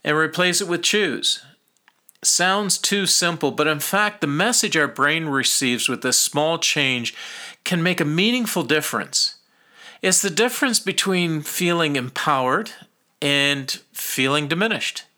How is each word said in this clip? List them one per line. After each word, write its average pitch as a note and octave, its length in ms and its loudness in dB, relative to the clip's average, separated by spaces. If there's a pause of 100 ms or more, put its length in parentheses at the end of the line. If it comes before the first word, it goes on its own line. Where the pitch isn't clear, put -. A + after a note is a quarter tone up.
and D3+ 140 0
replace F3 460 0
it F#3 60 -4
with E3+ 140 -2
choose. - 600 -2 (760)
Sounds F#3+ 560 2
too G3 280 0
simple, E3+ 460 2
but D3+ 160 0
in D3+ 120 0
fact, G3+ 420 0
the D#3 60 0
message F3+ 500 0
our C#3+ 100 2
brain D3+ 380 0
receives C3 640 0
with B2 120 -4
this B2 160 0
small D#3 400 0
change C3 560 0 (520)
can E3+ 180 0
make F3+ 160 0
a D#3+ 60 2
meaningful G3 580 0
difference. - 720 -2 (640)
It's F#3 200 2
the G3+ 80 -2
difference A#3 500 0
between F3 600 0
feeling E3+ 540 0
empowered C3+ 760 0 (500)
and C#3+ 480 2 (220)
feeling C#3 560 -2
diminished. F3 560 -2 (140)